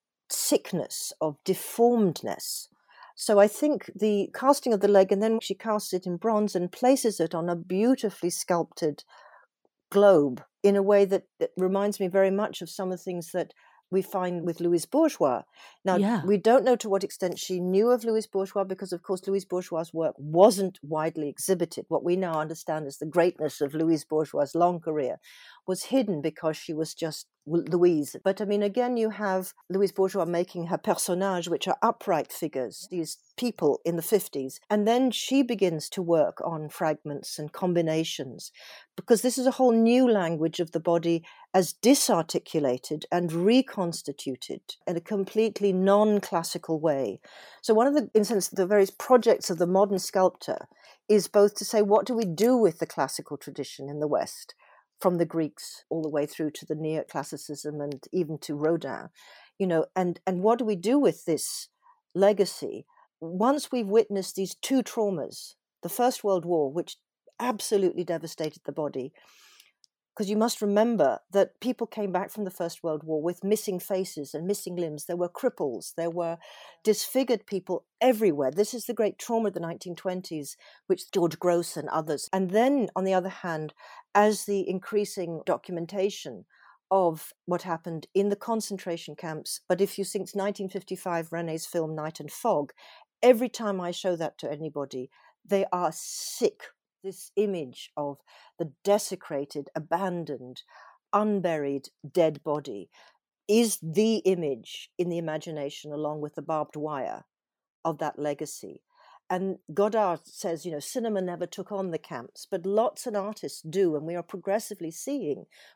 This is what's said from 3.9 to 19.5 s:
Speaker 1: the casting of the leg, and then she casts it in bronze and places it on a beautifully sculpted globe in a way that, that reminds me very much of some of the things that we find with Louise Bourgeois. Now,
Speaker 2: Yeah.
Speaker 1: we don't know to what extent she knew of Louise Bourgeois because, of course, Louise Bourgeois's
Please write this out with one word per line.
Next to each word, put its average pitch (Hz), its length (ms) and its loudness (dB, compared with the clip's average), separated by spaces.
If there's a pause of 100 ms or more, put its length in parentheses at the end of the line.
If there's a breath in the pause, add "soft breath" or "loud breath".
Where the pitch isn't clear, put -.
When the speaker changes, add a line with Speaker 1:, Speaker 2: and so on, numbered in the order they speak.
Speaker 1:
the 208 400 0
casting 262 400 4
of 196 60 0
the 202 80 4
leg, 196 240 8
and 202 100 2
then 226 180 2
she - 140 -6
casts 214 400 -4
it 180 100 -2
in 175 140 -4
bronze 214 360 0
and 175 160 -6
places 247 500 2
it 240 140 0
on 170 140 -2
a 175 80 -2
beautifully 185 720 0
sculpted 170 760 -2 (880 loud breath)
globe 160 520 6 (200)
in 202 140 6
a 196 60 4
way 202 240 6
that, 190 160 0 (180)
that 165 160 -2
reminds 196 440 0
me 190 80 0
very 190 220 4
much 196 300 -2
of 170 80 -12
some 185 240 -6
of 180 60 -6
the - 40 -16
things 175 300 -8
that 175 220 -4 (360 soft breath)
we 190 100 2
find 180 460 -4
with 165 120 -4
Louise 170 280 0
Bourgeois. 180 560 2 (420 loud breath)
Now, 185 120 2
Speaker 2:
Yeah. 202 280 2
Speaker 1:
we 196 140 4
don't 220 260 6
know 247 120 6
to 220 120 -8
what 196 160 2
extent - 340 -4
she 185 220 -4
knew 190 300 2
of 233 140 2
Louise 220 220 0
Bourgeois 196 380 -2
because, 190 260 -8
of 170 120 -6
course, - 240 -4
Louise 196 180 -2
Bourgeois's 175 480 -6